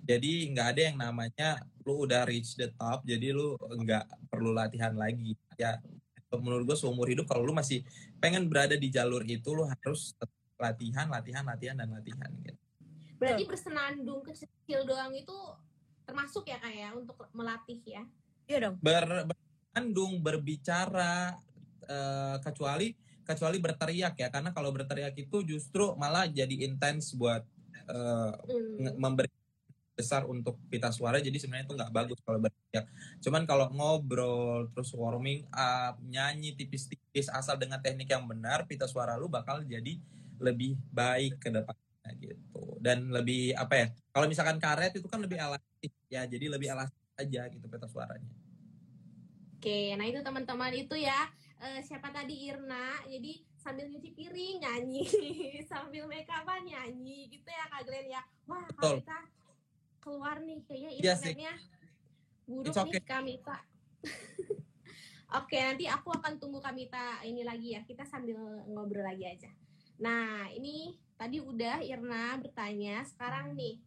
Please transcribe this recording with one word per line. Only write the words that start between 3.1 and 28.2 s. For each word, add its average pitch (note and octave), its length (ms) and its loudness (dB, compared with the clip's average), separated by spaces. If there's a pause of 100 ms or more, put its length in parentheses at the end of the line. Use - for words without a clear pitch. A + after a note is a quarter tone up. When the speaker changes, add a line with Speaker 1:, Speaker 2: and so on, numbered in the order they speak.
Speaker 1:
lu C#3+ 240 2
nggak A2+ 720 0
perlu A2+ 240 4
latihan A2+ 400 2
lagi. A2 400 0 (240)
Ya, A#2 240 2 (480)
menurut B2 320 2
gue C#3+ 160 4
seumur B2 320 2
hidup - 160 4
kalau - 160 4
lu C3+ 80 4
masih C3+ 320 2 (400)
pengen F3 240 6
berada C#3+ 320 6
di C3+ 80 4
jalur B2 400 4
itu, A#2 240 -2
lu D#3 160 2
harus C#3 480 -2
tetap - 160 -6 (280)
latihan, A#2+ 520 0
latihan, B2 320 -4
latihan, B2 320 -4
dan A2+ 160 -4
latihan A2+ 480 -8
gitu. - 200 -12 (600)
Speaker 2:
Berarti A#3+ 240 4
Speaker 3:
Betul. - 80 -2
Speaker 2:
bersenandung C#4+ 720 -2
kecil D4+ 640 -4
doang C4 240 0
itu C#4 240 -8 (720)
termasuk C#4 400 -4
ya, B3 160 -6
Kak, A#3 80 -6
ya, G#3 240 -8
untuk A#3+ 400 -12
melatih A#3 480 -6
ya? G#3+ 200 -12 (440)
Speaker 3:
Iya C#4+ 120 4 (120)
dong. F#3 80 -4
Speaker 1:
Ber-, E3 480 6
bersenandung, F#3+ 960 0
berbicara, F3 1120 2 (480)
eh, C#3 540 0 (100)
kecuali, D3+ 480 0 (320)
kecuali D#3+ 320 2
berteriak E3 560 2
ya, B2 160 0
karena D3+ 240 -2
kalau C#3+ 160 0
berteriak C#3 480 -2
itu D3 240 0
justru E3+ 560 2
malah D#3+ 320 4
jadi C3+ 320 2
intens C#3+ 480 2
buat, A#2+ 320 2 (480)
eh, A#2 480 2